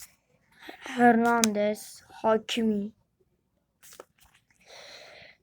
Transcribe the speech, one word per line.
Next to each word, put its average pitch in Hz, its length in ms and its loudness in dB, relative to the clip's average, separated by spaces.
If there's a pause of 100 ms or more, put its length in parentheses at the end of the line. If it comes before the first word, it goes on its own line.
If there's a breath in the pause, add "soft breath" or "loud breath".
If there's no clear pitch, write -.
(680 loud breath)
Hernandez. 226 1400 0
Hakimi. 220 800 -2 (2500 loud breath)